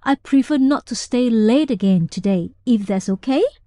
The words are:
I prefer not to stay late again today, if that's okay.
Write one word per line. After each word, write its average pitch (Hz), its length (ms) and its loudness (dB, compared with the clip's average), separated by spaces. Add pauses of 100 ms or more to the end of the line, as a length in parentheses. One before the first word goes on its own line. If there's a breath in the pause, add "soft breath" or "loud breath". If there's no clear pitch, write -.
I 269 140 0
prefer 277 420 0
not 269 280 0
to - 80 -10
stay 247 360 -2
late 226 400 2
again 190 380 0
today, 185 420 -4 (160)
if 220 200 0
that's 190 220 -4
okay. 262 360 -2 (220)